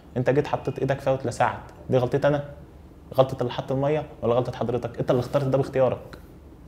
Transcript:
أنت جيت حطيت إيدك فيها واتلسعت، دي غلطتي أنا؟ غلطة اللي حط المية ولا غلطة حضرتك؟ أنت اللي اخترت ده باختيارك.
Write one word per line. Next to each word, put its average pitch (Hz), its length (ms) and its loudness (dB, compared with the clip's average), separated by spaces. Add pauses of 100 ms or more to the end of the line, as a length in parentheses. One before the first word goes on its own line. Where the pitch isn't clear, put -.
(180)
أنت 127 120 2
جيت 139 180 4
حطيت - 320 -4
إيدك 135 200 0
فيها 135 140 0
واتلسعت، 117 460 -2 (300)
دي - 80 4
غلطتي 139 300 2
أنا؟ 143 160 2 (680)
غلطة 131 280 4
اللي 120 100 -2
حط - 200 -6
المية 143 340 2 (160)
ولا 113 120 4
غلطة 123 180 2
حضرتك؟ 120 480 -4
أنت 127 120 2
اللي 127 80 4
اخترت 135 260 0
ده 135 120 2
باختيارك. - 600 0 (500)